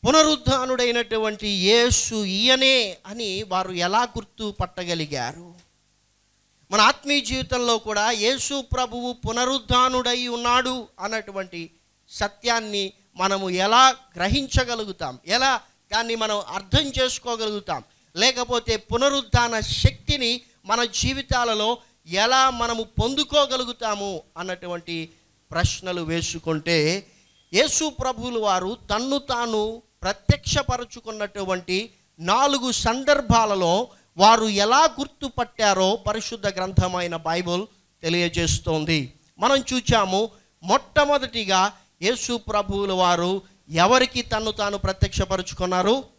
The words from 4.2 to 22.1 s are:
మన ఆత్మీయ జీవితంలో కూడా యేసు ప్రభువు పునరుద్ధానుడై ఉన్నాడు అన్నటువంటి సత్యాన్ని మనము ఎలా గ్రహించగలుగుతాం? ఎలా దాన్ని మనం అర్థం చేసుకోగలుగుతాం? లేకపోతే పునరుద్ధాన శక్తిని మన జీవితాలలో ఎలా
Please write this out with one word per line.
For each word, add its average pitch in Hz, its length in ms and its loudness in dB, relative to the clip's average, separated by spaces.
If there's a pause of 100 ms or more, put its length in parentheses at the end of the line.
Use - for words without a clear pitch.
మన 202 100 4
ఆత్మీయ 277 400 2
జీవితంలో 247 580 -2
కూడా 214 320 -2
యేసు 254 600 -2
ప్రభువు 247 400 -4
పునరుద్ధానుడై 247 1120 0
ఉన్నాడు 240 600 0 (120)
అన్నటువంటి 190 720 -8 (380)
సత్యాన్ని 214 840 -4 (240)
మనము 196 340 -2
ఎలా 220 460 6 (200)
గ్రహించగలుగుతాం? 214 1120 -4
ఎలా 247 340 0 (320)
దాన్ని 233 220 -2
మనం 214 340 -2
అర్థం 202 440 -2 (100)
చేసుకోగలుగుతాం? 214 840 -6 (320)
లేకపోతే 240 600 0
పునరుద్ధాన 233 840 0
శక్తిని 240 800 -2 (260)
మన 226 180 2
జీవితాలలో 240 960 -2 (280)
ఎలా 240 440 4